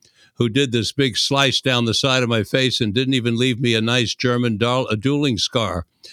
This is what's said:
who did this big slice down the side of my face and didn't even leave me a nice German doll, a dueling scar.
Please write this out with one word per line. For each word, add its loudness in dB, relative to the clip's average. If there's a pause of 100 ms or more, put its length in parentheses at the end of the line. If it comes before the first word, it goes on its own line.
(360)
who 2
did 0
this -2
big 0
slice 0
down 2
the 0
side 0
of -2
my 2
face 0
and -2
didn't 0
even 0
leave 0
me 2
a 0
nice 0
German 0
doll, 0
a -2
dueling 0
scar. -2 (280)